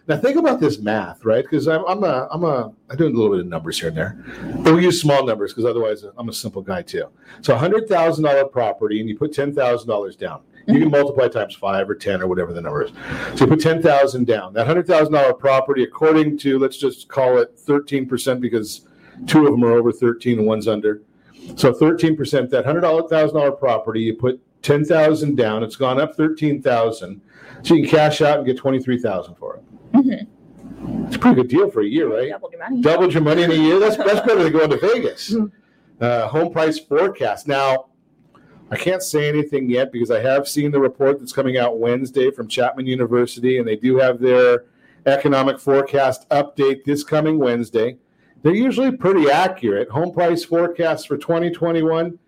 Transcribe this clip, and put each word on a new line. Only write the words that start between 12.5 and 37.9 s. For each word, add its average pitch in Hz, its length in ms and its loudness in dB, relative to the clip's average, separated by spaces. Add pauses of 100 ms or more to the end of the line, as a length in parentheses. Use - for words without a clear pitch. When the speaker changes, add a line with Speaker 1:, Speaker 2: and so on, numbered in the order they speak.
Speaker 1:
the 85 80 -10
number 76 220 -6
is. - 80 -8 (440)
So - 100 4
you - 20 4
put 156 120 6
ten 160 220 2
thousand 139 460 4
down. 101 260 -2
That 117 140 0
hundred 170 180 2
thousand 156 280 4
dollar 139 200 4
property, 135 500 2
according 156 560 2
to, 135 200 0
let's 131 180 0
just - 300 -6
call 127 320 2
it - 180 -2
thirteen 143 500 -2
percent 127 340 -2
because 113 460 -4 (380)
two 156 220 4
of 143 40 4
them 120 120 2
are 117 80 4
over 117 200 4
thirteen 120 480 -2
and 107 80 0
one's 107 200 -2
under. 107 340 -2 (540)
So 127 180 4
thirteen 160 420 2
percent, 131 360 -2
that 120 140 0
hundred 160 160 0 (280)
thousand 156 260 2
dollar 143 160 2
property, 113 500 -2
you 113 140 -2
put 127 260 -4 (200)
ten 147 240 2
thousand 151 520 2
down, 110 260 0
it's 113 120 -8
gone 131 240 0
up 151 160 -4
thirteen 156 460 -2
thousand. 113 600 -2 (420)
So 165 100 2
you 147 100 4
can 147 80 -4
cash 151 300 4
out 147 160 4
and 139 80 -6
get 127 120 0
twenty-three 127 420 -2
thousand 95 360 -6
for - 200 -14
it. - 80 -20 (300)
Speaker 2:
Mm-hmm. - 1120 -4
Speaker 1:
It's - 80 -8
a - 40 -8
pretty 247 220 4
good 123 80 -2
deal 180 220 2
for 110 100 -2
a 104 60 0
year, 131 280 -2
right? 127 140 -2
Speaker 2:
Doubled - 220 -12
your - 100 -20
money. 247 200 -4
Speaker 1:
Doubled 175 320 2
your 160 100 2
money 156 200 2
in 170 80 2
a 160 40 2
year? 160 240 4
That's, 214 180 2
that's 202 280 0
better 220 180 4
than 156 100 2
going 156 160 2
to 127 80 0
Speaker 2:
<laughs> - 40 -6 (120)
Speaker 1:
Vegas. - 400 -4 (680)
Uh, 117 280 0
home 165 260 -2
price 160 260 0
forecast. 143 680 -2
Now, 135 400 0 (840)